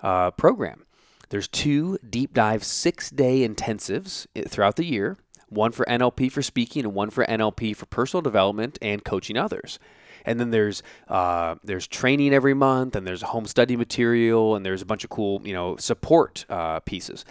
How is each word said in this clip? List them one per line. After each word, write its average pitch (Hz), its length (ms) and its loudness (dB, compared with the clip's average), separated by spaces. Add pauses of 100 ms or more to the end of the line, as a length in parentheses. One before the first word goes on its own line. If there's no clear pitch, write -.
uh, 90 280 2
program. 160 540 2 (440)
There's 101 180 -4
two 151 500 0 (100)
deep 120 260 -4
dive 110 300 2
six-day 131 840 0
intensives 95 880 -6
i-, 110 60 -6
throughout 104 340 2
the 170 100 -2
year, 131 320 -2 (300)
one 110 240 2
for - 180 -2
N 120 120 2
L 123 100 4
P 131 180 0
for 143 140 -4
speaking 123 420 -2
and 104 80 -4
one 101 160 -2
for 120 140 0
N 110 180 0
L 107 100 2
P 110 220 -4
for - 140 -14
personal - 340 -2
development 107 600 0
and 104 220 -4
coaching 101 320 -6
others. - 440 -6 (460)
And 117 120 -2
then 120 140 -2
there's, 104 320 0 (240)
uh, 85 560 0
there's 92 240 -6
training 143 460 2
every 139 200 6
month, 131 400 2
and 98 140 -4
there's 90 140 -6
home 110 240 -6
study 123 320 2
material, 117 760 4
and 101 120 -4
there's 95 160 -4
a 98 40 -12
bunch 101 200 -6
of - 40 -12
cool, 101 360 -2
you 101 80 -8
know, 90 240 -4
support, - 720 2
uh, 82 320 -4
pieces. - 500 -10